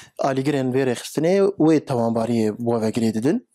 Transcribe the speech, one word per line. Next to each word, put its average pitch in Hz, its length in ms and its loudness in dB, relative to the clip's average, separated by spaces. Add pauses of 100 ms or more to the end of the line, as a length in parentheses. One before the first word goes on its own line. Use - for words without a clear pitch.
(240)
ئالیگرێن 135 500 -2
وێ 135 160 2
ڕێخستنێ 156 460 -2 (300)
وێ 160 120 6 (120)
تەوانباریە 117 580 0 (180)
بۆ 120 80 0 (100)
vegirê 110 340 0
didin. 156 220 0 (160)